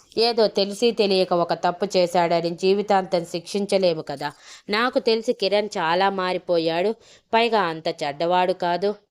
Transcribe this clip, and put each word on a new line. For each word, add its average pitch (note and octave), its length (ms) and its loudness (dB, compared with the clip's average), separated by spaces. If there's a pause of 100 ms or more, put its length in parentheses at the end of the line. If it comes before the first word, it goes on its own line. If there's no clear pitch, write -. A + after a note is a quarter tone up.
(180)
ఏదో A3+ 300 2
తెలిసి G3+ 440 0
తెలియక F#3+ 420 2
ఒక E3+ 200 0
తప్పు F3+ 320 -2
చేశాడని E3+ 720 0
జీవితాంతం F#3+ 680 0
శిక్షించలేము F3+ 760 -2
కదా. C#3+ 280 -8 (400)
నాకు A#3 300 0
తెలిసి A3+ 340 0
కిరణ్ G3+ 360 0
చాలా F3+ 400 0
మారిపోయాడు, F3+ 840 -2 (400)
పైగా A3+ 300 2
అంత D#3+ 280 -4
చెడ్డవాడు E3+ 640 0
కాదు. F3+ 380 -2 (200)